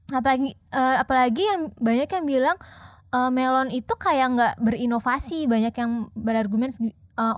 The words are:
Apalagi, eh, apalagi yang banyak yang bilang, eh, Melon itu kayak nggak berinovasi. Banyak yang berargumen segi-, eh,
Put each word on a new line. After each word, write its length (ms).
Apalagi, 420
eh, 460
apalagi 480
yang 160
banyak 320
yang 160
bilang, 300
eh, 240
Melon 400
itu 240
kayak 400
nggak 240
berinovasi. 880
Banyak 240
yang 400
berargumen 560
segi-, 240
eh, 460